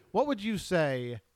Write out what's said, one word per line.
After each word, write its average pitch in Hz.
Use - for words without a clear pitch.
what 214
would 202
you 220
say 131